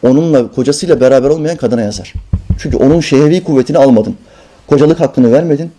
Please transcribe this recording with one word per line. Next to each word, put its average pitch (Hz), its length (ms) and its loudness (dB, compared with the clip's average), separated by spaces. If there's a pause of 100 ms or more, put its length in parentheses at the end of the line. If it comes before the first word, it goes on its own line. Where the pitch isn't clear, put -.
Onunla, 135 500 0
kocasıyla 143 480 -2
beraber 131 280 2
olmayan 156 280 -2
kadına 120 240 -4
yazar. 101 320 -8 (460)
Çünkü - 180 -6
onun 151 240 2
şehvi 151 440 0
kuvvetini 135 340 -2
almadın. 120 360 2 (520)
Kocalık 151 340 2
hakkını 127 320 0
vermedin 160 460 -2